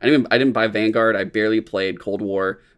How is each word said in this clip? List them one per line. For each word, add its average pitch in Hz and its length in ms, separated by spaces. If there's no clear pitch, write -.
I - 20
didn't 139 160
even, 113 120
I 117 60
didn't 135 140
buy 110 140
Vanguard. 110 500
I 98 80
barely 107 360
played 95 380
Cold 101 220
War, 98 400